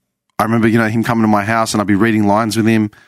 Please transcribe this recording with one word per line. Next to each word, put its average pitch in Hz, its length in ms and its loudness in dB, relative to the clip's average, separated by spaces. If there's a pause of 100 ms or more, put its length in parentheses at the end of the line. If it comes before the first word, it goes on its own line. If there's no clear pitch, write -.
(400)
I - 20 0
remember, 113 240 0
you 117 120 2
know, 110 100 0
him 113 160 -2
coming 113 180 -2
to 110 60 2
my 104 160 2
house 113 300 -2
and 107 60 0
I'd 98 60 -2
be 101 80 0
reading 107 320 0
lines 107 300 0
with 107 100 0
him. 110 240 0 (180)